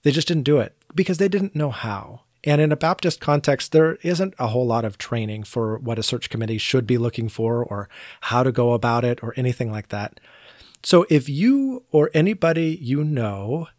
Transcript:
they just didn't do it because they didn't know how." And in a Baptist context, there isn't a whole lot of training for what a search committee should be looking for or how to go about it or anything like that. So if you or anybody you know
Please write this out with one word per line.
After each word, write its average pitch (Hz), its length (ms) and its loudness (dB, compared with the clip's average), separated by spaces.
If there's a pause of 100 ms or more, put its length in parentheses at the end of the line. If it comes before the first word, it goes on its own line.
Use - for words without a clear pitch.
they 151 60 4
just 151 180 0
didn't 156 160 0
do 143 140 4
it 107 160 -2 (200)
because 185 240 0
they 202 100 2
didn't 196 280 -2
know 147 140 -2
how." 104 520 -8 (220)
And 147 160 4
in 151 120 4
a 147 40 2
Baptist 165 440 -2
context, 147 500 0
there 160 320 4
isn't 180 340 -2
a 123 120 -2
whole 123 180 0
lot 113 180 0
of 104 140 -6
training 107 460 -6
for 110 340 -4
what 113 200 -4
a 110 40 -4
search - 260 -4
committee 113 300 -4
should 120 300 0
be 123 100 2
looking 117 300 -2
for 117 340 -2
or 101 260 -8 (340)
how 120 200 0
to 131 80 2
go 120 220 2
about 117 320 0
it 120 180 -2
or 117 140 -8
anything 123 340 -2
like 107 200 -8
that. 104 280 -8 (640)
So 175 260 4
if 147 200 2
you 254 640 0
or 147 220 4
anybody 165 680 2
you 143 240 -2
know 120 640 -4 (100)